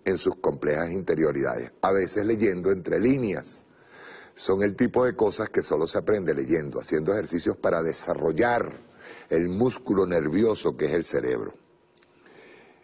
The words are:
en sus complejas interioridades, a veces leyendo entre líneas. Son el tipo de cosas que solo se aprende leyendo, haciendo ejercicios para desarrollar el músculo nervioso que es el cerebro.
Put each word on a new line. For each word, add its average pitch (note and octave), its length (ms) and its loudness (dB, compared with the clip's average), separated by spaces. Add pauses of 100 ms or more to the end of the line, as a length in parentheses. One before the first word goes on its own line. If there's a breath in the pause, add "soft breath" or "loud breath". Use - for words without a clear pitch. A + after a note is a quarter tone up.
en F#2+ 120 0
sus F#2 200 -2
complejas D#2 540 -2
interioridades, D2 920 0
a F#2+ 100 2
veces G2 340 0
leyendo G2+ 460 0
entre F2 280 0
líneas. A2+ 600 0 (760 loud breath)
Son F#2+ 280 2
el G2+ 120 2
tipo B2 300 4
de A2+ 100 0
cosas G#2+ 340 0
que - 120 0
solo D#2+ 260 0
se - 100 -2
aprende F2+ 360 2
leyendo, C#2 460 0
haciendo D#2+ 340 0
ejercicios G#2 440 -2
para F2 260 0
desarrollar E2 880 0 (580 loud breath)
el E2+ 200 2
músculo G2+ 560 0
nervioso F2 720 0
que D2+ 100 -2
es D2 80 0
el E2 100 0
cerebro. B1 500 -4 (1300 loud breath)